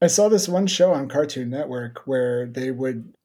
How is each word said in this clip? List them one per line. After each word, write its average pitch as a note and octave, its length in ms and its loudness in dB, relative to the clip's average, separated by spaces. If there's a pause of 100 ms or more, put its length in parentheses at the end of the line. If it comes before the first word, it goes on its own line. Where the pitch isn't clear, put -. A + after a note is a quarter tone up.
I F3 60 6
saw G#3 220 4
this G#3 200 2
one F#3 200 0
show F3+ 240 4
on C#3 160 0
Cartoon C#3 420 -2
Network B2 540 -6
where B2 420 0
they C3 240 -6
would, B2 420 -6 (120)